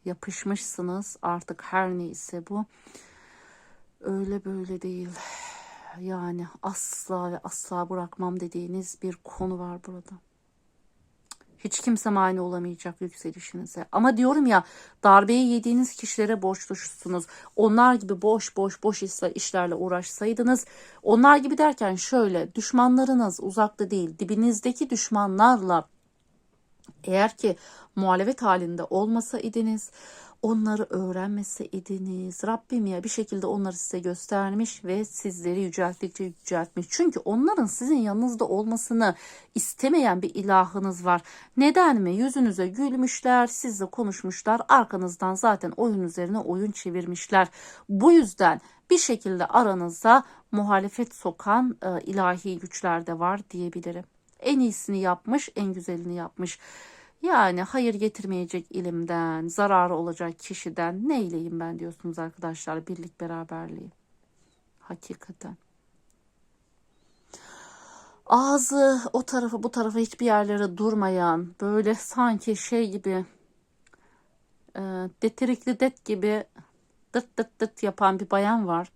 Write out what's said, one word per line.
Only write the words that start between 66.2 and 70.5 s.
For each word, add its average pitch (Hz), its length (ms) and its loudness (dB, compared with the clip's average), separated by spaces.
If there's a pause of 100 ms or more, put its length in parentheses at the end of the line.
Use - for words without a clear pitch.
Ağzı 269 720 4 (120)
o 254 100 0
tarafa 233 400 -4
bu 233 80 -2
tarafa 226 280 -2
hiçbir 226 280 -2
yerlere 208 500 2